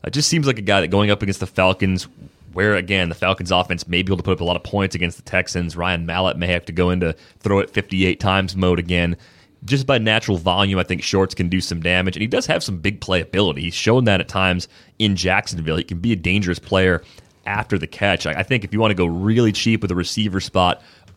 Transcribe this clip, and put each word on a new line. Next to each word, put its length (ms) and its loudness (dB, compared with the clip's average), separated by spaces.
Uh, 80 -8
just 180 0
seems 160 2
like 140 2
a 20 -6
guy 200 2
that 80 0
going 200 4
up 140 2
against 160 -4
the 80 -4
Falcons, 600 0
where, 220 2
again, 340 0
the 60 -6
Falcons 360 0
offense 360 0
may 160 0
be 80 -2
able 60 0
to 60 -6
put 100 0
up 80 -4
a 20 -4
lot 140 0
of 60 -8
points 300 -2
against 240 -4
the 60 -20
Texans. 520 -4
Ryan 300 -2
Mallett 320 -2
may 120 -2
have 160 0
to 60 -12
go 200 0
into 240 0
throw 180 0
it 140 -2
fifty-eight 480 0
times 360 0
mode 220 2
again. 400 0
Just 220 0
by 100 2
natural 400 0
volume, 400 2
I 60 2
think 180 -2
Shorts 320 0
can 160 -2
do 120 0
some 200 -6
damage, 340 0
and 60 -6
he 60 -2
does 180 -2
have 180 -2
some 140 -6
big 240 -4
playability. 600 0
He's 120 -4
shown 300 2
that 180 4
at 60 -6
times 400 0
in 160 2
Jacksonville. 640 -2
He 60 -4
can 140 -8
be 160 0
a 20 2
dangerous 440 0
player 440 2
after 320 -2
the 80 -6
catch. 400 0
I, 60 -2
I 100 -4
think 200 -2
if 80 -8
you 80 0
wanna 140 4
go 140 2
really 440 2
cheap 300 0
with 80 -2
a 60 0
receiver 440 -2
spot 440 0